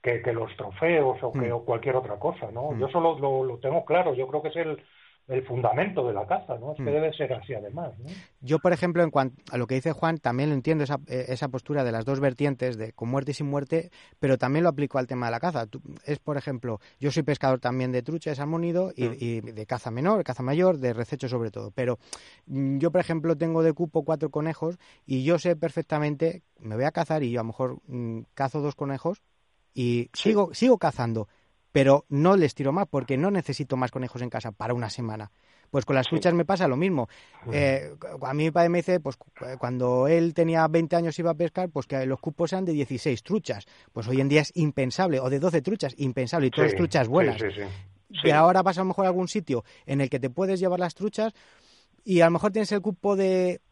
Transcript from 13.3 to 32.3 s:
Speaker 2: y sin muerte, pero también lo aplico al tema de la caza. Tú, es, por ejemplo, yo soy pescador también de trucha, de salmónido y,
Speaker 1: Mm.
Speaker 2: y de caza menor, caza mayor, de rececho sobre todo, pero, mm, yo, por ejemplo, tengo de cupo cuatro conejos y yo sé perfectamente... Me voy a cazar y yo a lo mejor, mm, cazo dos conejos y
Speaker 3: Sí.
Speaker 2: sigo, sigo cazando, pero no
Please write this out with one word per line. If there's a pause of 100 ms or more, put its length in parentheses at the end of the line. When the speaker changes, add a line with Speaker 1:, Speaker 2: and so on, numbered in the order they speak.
Speaker 2:
y
sin
muerte, (280)
pero
también
lo
aplico
al
tema
de
la
caza.
Tú, (240)
es,
por
ejemplo, (220)
yo
soy
pescador
también
de
trucha,
de
salmónido
y,
Speaker 1:
Mm.
Speaker 2:
y
de
caza
menor,
caza
mayor,
de
rececho
sobre
todo,
pero, (480)
mm,
yo,
por
ejemplo,
tengo
de
cupo
cuatro
conejos (280)
y
yo
sé
perfectamente... (160)
Me
voy
a
cazar
y
yo
a
lo
mejor,
mm, (120)
cazo
dos
conejos (540)
y
Speaker 3:
Sí.
Speaker 2:
sigo,
sigo
cazando, (440)
pero
no